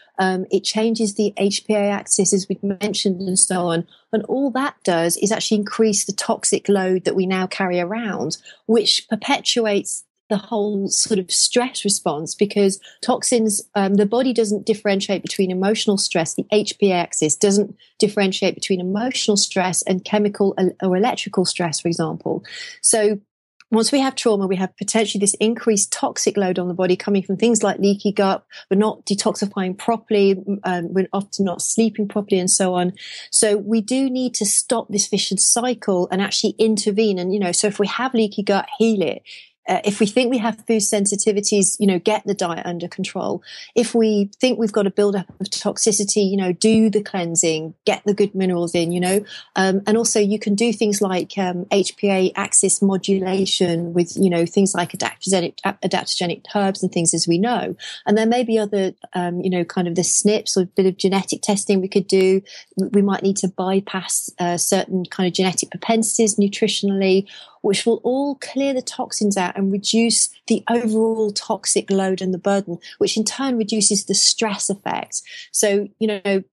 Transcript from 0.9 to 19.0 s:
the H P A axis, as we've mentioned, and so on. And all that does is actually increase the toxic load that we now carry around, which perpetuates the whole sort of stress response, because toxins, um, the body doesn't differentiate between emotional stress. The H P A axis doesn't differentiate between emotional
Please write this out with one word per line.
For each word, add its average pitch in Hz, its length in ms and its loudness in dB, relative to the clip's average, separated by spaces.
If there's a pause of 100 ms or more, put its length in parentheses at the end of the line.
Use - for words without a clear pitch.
the 208 240 0
H 202 280 0
P 214 60 0
A 208 120 2
axis, 202 500 0
as 185 160 0
we've 190 120 -6
mentioned, 196 600 -2
and 185 160 -2
so 175 300 2
on. 170 180 -2 (260)
And 208 120 0
all 269 260 -2
that 262 340 -4
does 170 320 0
is 202 160 -2
actually 208 280 0
increase 208 440 0
the 196 80 -8
toxic - 560 -2
load 185 380 2
that 185 100 0
we 190 80 2
now 185 220 -2
carry 180 340 -2
around, 185 560 -4 (300)
which - 420 2
perpetuates - 960 -2 (280)
the 202 160 -4
whole 208 400 -2
sort - 320 0
of 180 100 -6
stress - 540 0
response, 170 500 -2
because 202 460 2 (220)
toxins, 220 600 0 (120)
um, 196 200 2
the 208 120 4
body 247 260 0
doesn't 214 340 0
differentiate 196 560 0
between 185 280 -2
emotional 196 480 0
stress. - 360 -2
The - 160 -6
H 208 280 0
P 202 120 4
A 185 40 2
axis 160 420 0
doesn't 202 400 2 (220)
differentiate 196 560 2
between 185 260 -2
emotional 208 560 0